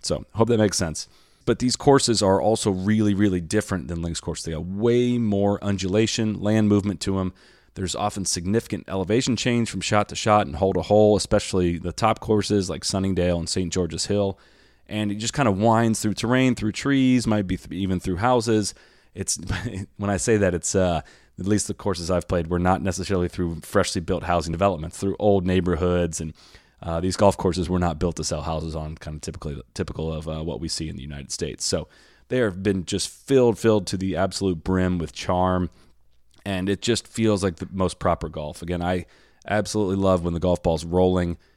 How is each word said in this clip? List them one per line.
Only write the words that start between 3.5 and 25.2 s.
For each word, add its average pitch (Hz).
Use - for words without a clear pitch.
than 85
links 85
courses. -
They 82
got 82
way 120
more 101
undulation, 101
land 107
movement 101
to 95
'em. 92
There's 92
often 101
significant 95
elevation 104
change 120
from 95
shot 104
to -
shot 107
and 71
hole 95
to 87
hole, 107
especially 90
the 85
top 113
courses 104
like 80
Sunningdale 90
and 80
Saint 90
George's 82
Hill. 101
And 104
it 101
just 110
kinda 123
winds 110
through 107
terrain, 127
through 104
trees, 127
might 107
be 90
th-, -
even 92
through 92
houses. 110
It's, -
<laughs> 98
when 101
I 98
say 110
that, 92
it's, -
uh, 90
at 90
least 104
the 101
courses 87
I've 87
played 85
were 87
not 90
necessarily 90
through 82
freshly -
built 82
housing 85
development, 85
through -
old 98